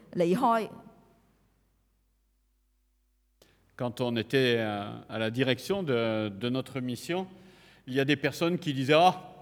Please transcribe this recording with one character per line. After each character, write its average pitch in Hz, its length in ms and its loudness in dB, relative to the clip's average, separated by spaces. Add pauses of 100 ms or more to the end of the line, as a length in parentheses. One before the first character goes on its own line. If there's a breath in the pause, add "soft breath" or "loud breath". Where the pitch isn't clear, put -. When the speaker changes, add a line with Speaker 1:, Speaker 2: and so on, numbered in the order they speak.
(140 loud breath)
Speaker 1:
離 180 220 2
開。 226 340 2 (3000 soft breath)
Speaker 2:
Quand 123 240 -6
on 120 160 -2
était, 120 420 2
euh, 104 300 -4 (180)
à 110 120 -8
la 113 120 -2
direction 131 520 -2
de, 113 460 0
de 101 200 -6
notre 131 320 -4
mission, 170 440 -4 (640 loud breath)
il 127 60 -8
y 135 60 2
a 139 60 4
des 139 120 4
personnes 170 400 -2
qui 151 160 -4
disaient, « 135 200 2
Ah, 175 220 8 (260)